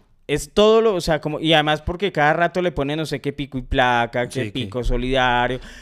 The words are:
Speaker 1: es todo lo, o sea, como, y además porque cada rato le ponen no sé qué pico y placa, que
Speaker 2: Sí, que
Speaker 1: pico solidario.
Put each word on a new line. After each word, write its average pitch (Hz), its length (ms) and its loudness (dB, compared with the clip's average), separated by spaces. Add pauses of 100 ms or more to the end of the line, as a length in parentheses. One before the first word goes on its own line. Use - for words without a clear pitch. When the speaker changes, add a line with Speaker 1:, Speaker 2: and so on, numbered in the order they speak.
(280)
Speaker 1:
es 143 260 -4
todo 220 260 6
lo, 220 140 2
o 175 60 -2
sea, 156 200 -2
como, 151 200 -6
y 160 120 2
además 151 300 2
porque 175 300 -4
cada 151 200 2
rato 170 300 0
le 180 100 0
ponen 143 240 -4
no 160 80 -4
sé 139 160 -6
qué 139 140 -6
pico 135 240 -8
y 127 40 -8
placa, 123 680 0
que - 40 -18
Speaker 2:
Sí, 131 140 -4
que 101 60 -10
Speaker 1:
pico 123 320 -6
solidario. 127 720 0 (240)